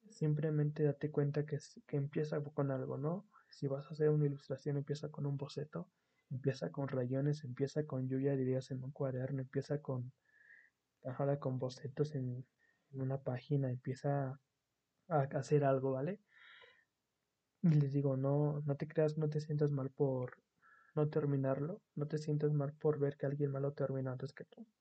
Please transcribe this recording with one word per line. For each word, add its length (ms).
Simplemente 760
date 260
cuenta 340
que 120
es, 300
que 100
empieza 460
con 280
algo, 260
¿no? 300
Si 160
vas 200
a 40
hacer 200
una 160
ilustración, 500
empieza 340
con 160
un 100
boceto, 540
empieza 400
con 180
rayones, 560
empieza 420
con 220
lluvia 280
de 60
ideas 280
en 140
un 80
cuaderno, 480
empieza 420
con, 300
ahora 340
con 200
bocetos 560
en, 320
en 80
una 220
página, 480
empieza 680
a 120
hacer 300
algo, 280
¿vale? 280
Y 80
les 220
digo, 240
no, 500
no 100
te 100
creas, 300
no 120
te 120
sientas 300
mal 200
por 480
no 140
terminarlo, 720
no 100
te 120
sientas 340
mal 220
por 240
ver 180
que 100
alguien 240
más 120
lo 100
termina 400
antes 200
que 120
tú. 220